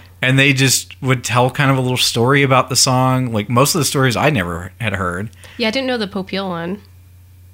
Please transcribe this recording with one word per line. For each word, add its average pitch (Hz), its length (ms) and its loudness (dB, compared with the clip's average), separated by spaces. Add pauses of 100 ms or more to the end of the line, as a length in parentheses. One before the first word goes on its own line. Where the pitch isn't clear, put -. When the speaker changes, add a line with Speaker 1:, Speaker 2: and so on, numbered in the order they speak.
(240)
Speaker 1:
And 131 140 2
they 139 160 6
just - 480 -2
would 127 220 -2
tell 127 260 2
kind 139 220 0
of 135 60 0
a 131 40 -2
little 127 160 -2
story 131 460 2
about 131 260 2
the 131 60 -4
song. 127 580 2
Like, 104 160 -2
most 123 240 2
of 175 60 0
the 135 60 0
stories 131 300 0
I 113 140 2
never 90 500 -4
had 110 140 -2
heard. 95 380 -4 (260)
Speaker 2:
Yeah, 220 120 -2
I - 20 -2
didn't 262 160 -4
know 254 100 -2
the 208 100 -6
Popeil 190 400 -8
one. 180 320 -8 (760)